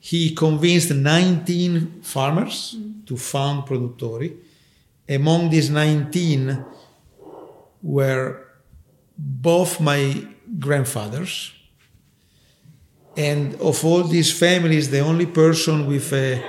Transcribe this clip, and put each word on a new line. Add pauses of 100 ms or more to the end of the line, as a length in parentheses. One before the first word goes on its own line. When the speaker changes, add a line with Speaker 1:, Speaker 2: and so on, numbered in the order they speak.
Speaker 1:
He
convinced
nineteen
farmers
Speaker 2:
Mm.
Speaker 1:
to
found
Produttori. (760)
Among
these
nineteen (1160)
were (760)
both
my (340)
grandfathers, (1600)
and
of
all
these
families,
the
only
person
with
a